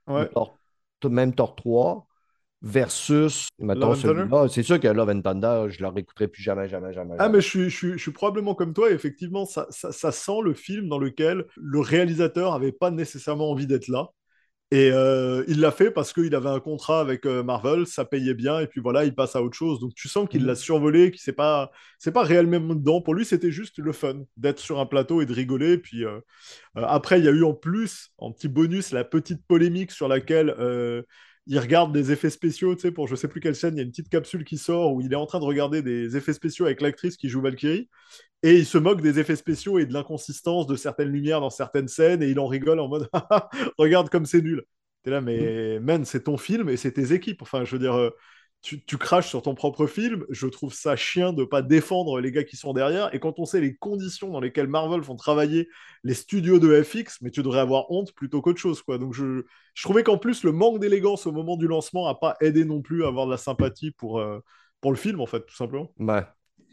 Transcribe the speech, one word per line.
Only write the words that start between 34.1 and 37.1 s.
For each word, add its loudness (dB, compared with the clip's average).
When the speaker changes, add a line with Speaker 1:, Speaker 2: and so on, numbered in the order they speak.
Speaker 1:
qui -8
sort 0
où -2
il -4
est 2
en -4
train -6
de -4
regarder 0
des -4
effets -2
spéciaux -4
avec 0
l'actrice -2